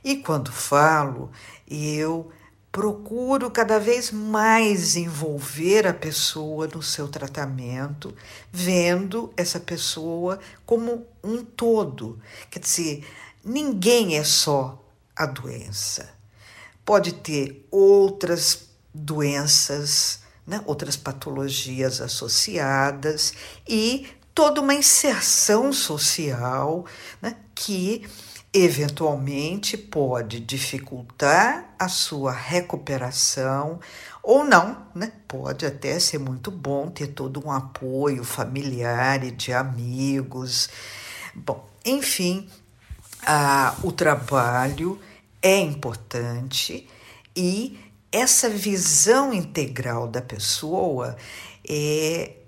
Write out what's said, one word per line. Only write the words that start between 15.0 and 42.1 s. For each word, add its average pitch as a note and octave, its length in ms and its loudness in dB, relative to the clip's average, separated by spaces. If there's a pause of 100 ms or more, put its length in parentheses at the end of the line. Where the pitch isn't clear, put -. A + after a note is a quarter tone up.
a D#3 120 0
doença. B2 840 -8 (760)
Pode F#3 300 4
ter C#3+ 580 -6
outras G3 1000 6 (240)
doenças, D3 1300 0 (220)
né, F#3+ 160 -6
outras D3+ 320 -4
patologias C3+ 1040 -4
associadas C#3 1300 0 (340)
e A#3 400 0 (260)
toda D4 280 4
uma C4+ 100 4
inserção C4 1000 4
social, C#3+ 1120 -2 (340)
né, A#3 160 -8 (180)
que G3+ 540 -4 (420)
eventualmente D3 1300 2
pode B2 640 -2
dificultar C#3 1400 0
a F#3 80 0
sua C#3 460 -2
recuperação C#3 1500 -2 (440)
ou C4+ 200 4
não, A3 520 4
né? G#3+ 180 -8 (160)
Pode C3+ 380 -6
até C#3 340 -2
ser D#3 180 2
muito C3 320 -6
bom D3 380 -4
ter D3 200 -8
todo C#3 360 -8
um C#3 80 -6
apoio C3+ 720 -2
familiar B2+ 960 -2
e B2+ 80 -6
de B2+ 220 -6
amigos. B2+ 1160 -2 (640)
Bom, - 340 -8 (160)
enfim, G3+ 640 -2 (800)